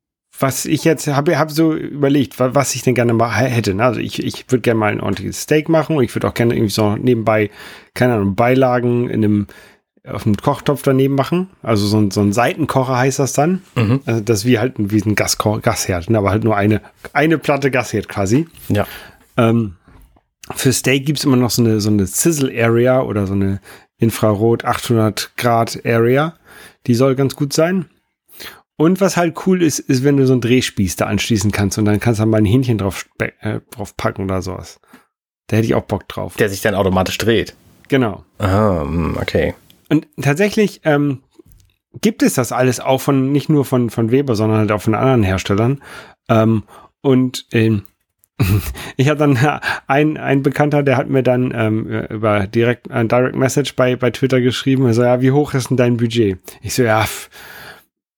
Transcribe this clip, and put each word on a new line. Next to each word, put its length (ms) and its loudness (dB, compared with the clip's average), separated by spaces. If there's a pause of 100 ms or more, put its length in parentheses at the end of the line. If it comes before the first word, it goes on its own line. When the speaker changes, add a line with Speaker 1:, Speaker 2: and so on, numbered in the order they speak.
(380)
Speaker 1:
was 260 -2
ich 200 -2
jetzt 240 0
hab, 200 0
hab 220 0
so 240 2
überlegt, 680 0
wa-, 140 0
was 200 0
ich 80 -8
denn 120 2
gerne 180 2
mal 240 0
h-, 80 0
hätte, 300 0
ne? 100 0
Also 160 0
ich, 240 -6
ich 240 -8
würd 140 0
gerne 180 0
mal 100 2
ein 100 -4
ordentliches 420 -6
Steak 260 -2
machen 280 0
und 80 2
ich 100 -6
würd 100 -4
auch 100 -4
gerne 200 0
irgendwie 180 0
so 240 0
nebenbei, 540 0 (440)
keine 200 0
Ahnung, 200 0
Beilagen 760 2
in 160 -2
einem, 220 2 (600)
auf 180 -10
einem 100 2
Kochtopf 460 -2
daneben 320 2
machen. 360 -2 (120)
Also 240 0
so 120 2
ein, 120 2
so 120 0
ein 100 4
Seitenkocher 640 0
heißt 240 0
das 140 -2
dann. 280 0 (140)
Speaker 2:
Mhm. 300 0
Speaker 1:
Also 140 -2
das 200 0
ist 60 -6
wie 120 4
halt 200 -2
ein, 120 -4
wie 120 2
ein 120 0
Gasko-, 460 -2
Gasherd, 500 -2
ne? 80 2
Aber 120 2
halt 140 0
nur 120 2
eine, 240 2 (320)
eine 260 2
Platte 320 -2
Gasherd 380 -2
quasi. 400 0 (200)
Speaker 2:
Ja. 180 0 (500)
Speaker 1:
Ähm, 400 2 (800)
für 180 0
Steak 340 -2
gibt's 180 -2
immer 120 2
noch 140 2
so 120 0
eine, 180 2
so 100 0
eine 160 2
Sizzle 520 -2
Area 440 2
oder 260 -2
so 60 -4
eine 260 -2 (380)
Infrarot 680 0
achthundert 720 -2
Grad 500 -2
Area. 480 0 (540)
Die 60 2
soll 200 2
ganz 220 -2
gut 160 -4
sein. 320 0 (920)
Und 240 2
was 160 0
halt 300 -2
cool 160 2
ist, 160 2
ist, 240 0
wenn 140 2
du 100 4
so 60 4
einen 80 2
Drehspieß 560 0
da 100 -2
anschließen 460 0
kannst 260 -2
und 60 0
dann 160 2
kannst 200 0
du 60 2
mal 120 2
ein 60 4
Hähnchen 340 2
drauf 200 -4
spe-, 420 -8
äh, 200 -6 (100)
drauf 260 -14
packen 280 -4
oder 180 -4
sowas. 380 -12 (640)
Da 120 0
hätte 80 2
ich 100 0
auch 80 -2
Bock 240 -6
drauf. 280 -10
Speaker 2:
Der 120 2
sich 140 -8
dann 120 -2
automatisch 440 0
dreht? 360 0 (340)
Speaker 1:
Genau. 360 0 (140)
Speaker 2:
Ah, 440 2
hm, 380 -2
okay. 340 -2 (340)
Speaker 1:
Und 200 0 (120)
tatsächlich, 640 0
ähm, 380 0 (800)
gibt 240 0
es 100 2
das 160 -2
alles 300 2
auch 200 0
von, 300 0
nicht 180 0
nur 160 2
von, 260 0
von 200 -2
Weber, 240 2
sondern 240 2
halt 140 2
auch 100 -2
von 140 2
anderen 260 2
Herstellern. 580 0 (480)
Ähm, 360 2 (380)
und, 500 0
ähm, 300 2 (560)
<laughs> 580 -2
ich 140 2
hab 80 0
dann 200 4 (480)
ein, 300 2
ein 260 0
Bekannter, 400 0
der 140 2
hat 120 -2
mir 140 2
dann, 320 0
ähm, 320 -2
über 640 -2
direkt, 420 0
ein 160 -2
Direct 300 0
Message 400 0
bei, 180 2
bei 160 0
Twitter 300 0
geschrieben. 460 0
Er 80 4
so, 100 2
„Ja, 160 2
wie 100 4
hoch 240 2
ist 160 -4
denn 60 2
dein 220 2
Budget?“ 400 0 (240)
Ich 120 -8
so, 80 0
„Ja, 200 2
pf, 260 -8 (880)